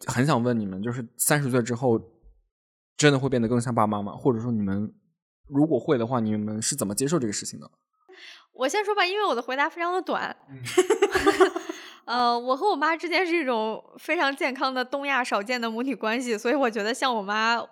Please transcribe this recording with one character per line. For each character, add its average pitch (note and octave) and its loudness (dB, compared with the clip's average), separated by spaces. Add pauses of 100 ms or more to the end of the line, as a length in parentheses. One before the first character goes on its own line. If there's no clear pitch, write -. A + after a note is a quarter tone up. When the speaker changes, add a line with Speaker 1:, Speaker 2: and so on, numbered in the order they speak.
Speaker 1:
很 B2 2
想 B2+ 4
问 B2 2
你 G#2 0
们， F#2+ -6
就 A#2+ -4
是 B2 -6 (100)
三 D3 2
十 C3 0
岁 B2 4
之 A#2 -2
后 A2+ 2 (960)
真 D3 6
的 C3+ 2
会 C3 0
变 B2 2
得 A2+ 2
更 A#2+ 2
像 A#2+ -4
爸 A2 4
妈 G#2 -2
吗？ G2+ -8
或 C#3 2
者 A2 0
说 A#2+ -4
你 A2 0
们 G2+ -2 (560)
如 C#3+ 2
果 C3+ 2
会 D3 2
的 A2+ 0
话， B2 0
你 G#2+ 0
们 G#2+ -4
是 B2+ -2
怎 B2 -2
么 G2+ -4
接 C3 0
受 D#3+ 0
这 A#2+ 0
个 G2+ -2
事 - -6
情 - -12
的？ - -20 (840)
Speaker 2:
我 C4 -2
先 G#4 0
说 G4+ 0
吧， G4+ 2
因 F#4+ -2
为 G#4+ 0
我 D#4 0
的 A#3 -2
回 B3+ -6
答 D4 0
非 E4+ -10
常 F4 -2
的 F#4 -2
短。 - -4 (140)
Speaker 3:
嗯。 C3 -16
Speaker 2:
<laughs> - 0
呃， A#3+ 2
我 B3+ 0
和 E4 0
我 F4+ 2
妈 D#4 2
之 E4 -6
间 F4 2
是 E4 0
一 E4+ 2
种 A3 -2 (160)
非 D#4 -2
常 C#4 2
健 C#4 -2
康 C4+ -2
的 B3+ -2
东 C#4 -4
亚 B3+ 0
少 A3 0
见 B3 -2
的 A#3 -2
母 A3+ -4
女 C4+ -2
关 A3 -2
系， A#3+ -2
所 A#3 -2
以 C#4 4
我 C#4 2
觉 A3 -2
得 G#3+ 0
像 C4 0
我 G#3+ -2
妈， A3 0